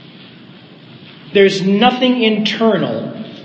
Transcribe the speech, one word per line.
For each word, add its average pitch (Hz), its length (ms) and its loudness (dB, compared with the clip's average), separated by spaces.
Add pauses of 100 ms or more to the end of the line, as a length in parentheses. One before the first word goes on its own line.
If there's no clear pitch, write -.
(1300)
There's 190 280 4
nothing 240 600 2
internal 202 960 -2 (260)